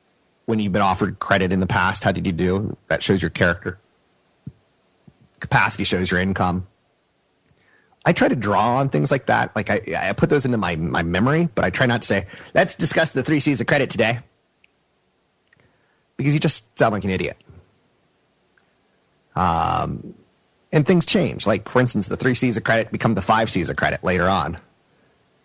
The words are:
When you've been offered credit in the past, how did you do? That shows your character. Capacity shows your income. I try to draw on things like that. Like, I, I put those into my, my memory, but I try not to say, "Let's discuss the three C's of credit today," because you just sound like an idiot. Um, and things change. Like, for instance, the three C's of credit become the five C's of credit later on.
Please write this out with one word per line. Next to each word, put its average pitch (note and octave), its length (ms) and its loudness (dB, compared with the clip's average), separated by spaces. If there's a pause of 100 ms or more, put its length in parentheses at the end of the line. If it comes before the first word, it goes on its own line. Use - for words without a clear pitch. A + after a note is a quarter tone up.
(460)
When A2+ 120 0
you've G2+ 160 -2
been G#2 80 2
offered F#2+ 380 0
credit F#2+ 320 2
in F#2+ 80 2
the F#2 80 0
past, F#2+ 360 0
how G2+ 80 2
did F#2 140 -4
you G2 60 0
do? F#2 440 -2 (120)
That D2+ 160 -2
shows G2 180 2
your E2+ 80 -2
character. F2 480 -2 (1600)
Capacity G2+ 420 0
shows F#2 260 -2
your F2+ 100 0
income. F2+ 460 0 (1400)
I F3 100 4
try - 160 2
to - 60 0
draw G#2+ 420 2
on C#3 120 0
things D3 220 0
like C#3 160 0
that. A2+ 280 0
Like, G#2+ 140 -2
I, F#2 400 -2
I G#2 40 -2
put D#3+ 180 0
those C#3+ 140 2
into B2 120 0
my, F2 180 -2
my D#2+ 280 -2
memory, B2+ 500 2
but - 120 0
I - 40 0
try C3 160 0
not A#2+ 160 0
to - 60 -6
say, G2 180 0 (300)
"Let's F3 180 2
discuss D#3+ 380 0
the C3+ 100 -2
three D3 180 0
C's C3+ 220 0
of A2+ 60 -4
credit C#3 240 2
today," A#2 300 0 (2000)
because C#3+ 160 0
you D3+ 60 2
just - 400 -2
sound A2+ 140 4
like G2 100 -4
an G2 80 -2
idiot. E2+ 260 -4 (2000)
Um, E2 800 -2 (560)
and D3+ 140 2
things F3 200 4
change. D3 400 -2
Like, G2 240 -2
for B2+ 100 2
instance, B2 300 0
the - 80 -4
three B2+ 180 0
C's A#2+ 220 0
of - 80 -4
credit A2+ 260 0
become A2+ 220 0
the F#2+ 80 -2
five A2 280 2
C's F2 200 -2
of - 80 -6
credit D2+ 260 -2
later F2+ 240 2
on. F2 300 0 (880)